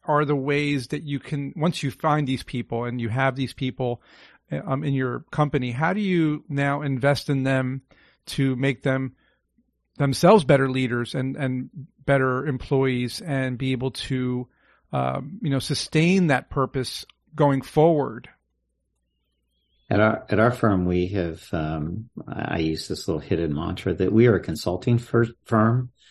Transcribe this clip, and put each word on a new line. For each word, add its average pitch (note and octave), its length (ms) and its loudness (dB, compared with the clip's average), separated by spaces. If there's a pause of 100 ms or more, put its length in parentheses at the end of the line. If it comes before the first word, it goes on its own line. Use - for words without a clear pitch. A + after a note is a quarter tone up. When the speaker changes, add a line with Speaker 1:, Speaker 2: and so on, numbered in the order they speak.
Speaker 1:
are D3 220 2
the C#3+ 100 2
ways C#3+ 520 0
that D#3 160 -6
you C#3 160 -6
can, C#3+ 360 -8
once D#3+ 280 0
you C3 80 -2
find D3+ 360 0
these C3 160 -2
people A#2+ 420 -6
and A#2+ 140 -6
you A2+ 100 -4
have B2+ 260 0
these C3 180 -4
people, B2+ 480 -4 (500)
uh, D3 140 -4
um, C#3 180 -2
in C#3 120 0
your B2 340 -2
company, C#3 420 0
how D3+ 220 0
do G#3+ 80 -4
you E3 480 0
now C#3+ 320 -2
invest C#3 480 0
in C3+ 140 0
them C3 400 -2 (420)
to C3+ 300 0
make C3 260 0
them C3 340 -2 (840)
themselves E3 460 4
better C3+ 260 4
leaders A#2+ 440 -2
and, C3+ 220 -4
and B2+ 340 -4 (340)
better C3+ 440 2
employees B2+ 760 0
and C3 380 -4
be C3 140 0
able B2 180 -2
to, B2 560 -4 (440)
um, C3+ 520 -4
you D#3 80 -2
know, C3+ 80 0
sustain E3+ 680 2
that C3+ 220 0
purpose - 560 -4 (300)
going C#3+ 260 2
forward? D3 680 2 (1600)
Speaker 2:
At G2 100 2
our, A2 280 2
at G2+ 120 2
our A#2+ 120 4
firm, G2 340 2
we F2+ 240 2
have, E2+ 440 -4
um, D#2+ 560 -4 (180)
I, - 280 -6
I - 20 0
use D#2+ 300 -2
this - 200 -8
little D#2+ 140 -2
hidden E2 320 -2
mantra F2 400 -4
that F#2 180 0
we A2+ 160 6
are G#2+ 80 6
a F2 80 0
consulting F#2 540 -2
fir-, A#2 380 0 (100)
firm, A#2 460 2 (200)